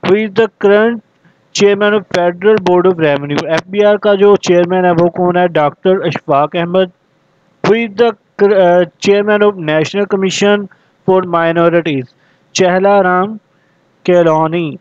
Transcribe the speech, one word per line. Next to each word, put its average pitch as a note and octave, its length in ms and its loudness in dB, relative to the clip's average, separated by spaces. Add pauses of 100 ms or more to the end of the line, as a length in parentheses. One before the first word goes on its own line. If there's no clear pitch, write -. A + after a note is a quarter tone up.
Who F#3 100 2
is G#3+ 140 -2
the G#3+ 180 0 (180)
current G#3+ 360 2 (540)
chairman G3+ 440 2
of - 180 -6
Federal F3+ 520 0
Board F3+ 240 2
of E3 60 -6
Revenue? D3 460 -2
एफ़बीआर G3 520 0
का G3+ 180 0
जो G3+ 200 4
चेयरमैन F3+ 500 0
है F3+ 60 2
वो E3+ 180 2
कौन F3 280 -2
है? F3+ 100 0
डॉक्टर E3 540 -2
अशफाक D3+ 540 -2
अहमद। F3 360 -2 (760)
Who G3+ 100 0
is A3+ 220 -6
the A#3 180 0 (280)
cr-, G3+ 100 2
अ, F3+ 300 4
chairman G3+ 600 0
of G#3 140 0
National E3 580 -2
Commission G3+ 520 -2 (420)
for F#3 160 2
Minorities? E3 800 0 (500)
चहला F#3+ 460 2
राम F#3 380 -2 (680)
केलौनी। D#3+ 760 0